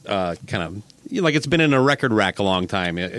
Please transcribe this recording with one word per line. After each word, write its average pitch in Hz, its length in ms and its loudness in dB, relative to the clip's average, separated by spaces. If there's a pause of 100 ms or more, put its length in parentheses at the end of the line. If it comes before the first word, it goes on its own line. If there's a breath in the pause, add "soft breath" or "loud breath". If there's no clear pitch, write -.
uh, 92 280 -2 (140)
kinda, 85 240 -6 (380)
you 214 100 -4
know, 180 40 0
like 156 120 2
it's 143 100 0
been 160 140 2
in 151 140 4
a 131 60 6
record 135 320 2
rack 98 280 2
a - 40 2
long 92 220 2
time. 90 320 -2
It, 90 200 -6